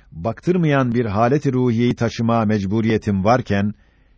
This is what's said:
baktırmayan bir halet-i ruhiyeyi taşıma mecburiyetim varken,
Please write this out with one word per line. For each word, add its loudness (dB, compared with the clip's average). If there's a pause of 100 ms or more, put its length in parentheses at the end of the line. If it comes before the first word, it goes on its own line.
(120)
baktırmayan 0
bir 0
halet-i 0
ruhiyeyi 0
taşıma 0
mecburiyetim 0
varken, 0 (440)